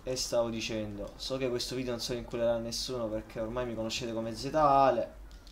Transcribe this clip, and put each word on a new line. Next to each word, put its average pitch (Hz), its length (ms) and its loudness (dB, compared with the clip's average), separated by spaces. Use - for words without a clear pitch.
E 127 120 -2
stavo 120 340 2
dicendo, 107 640 -4
so - 220 -4
che 131 100 0
questo 120 280 -2
video 123 160 -2
non 117 80 -2
se 127 140 -4
lo 120 60 -2
inculerà 117 380 0
nessuno 117 500 -4
perché 110 320 -4
ormai 120 280 -2
mi 113 80 -4
conoscete 113 360 -4
come 113 240 -4
Zeta 139 320 4
Ale. 135 520 6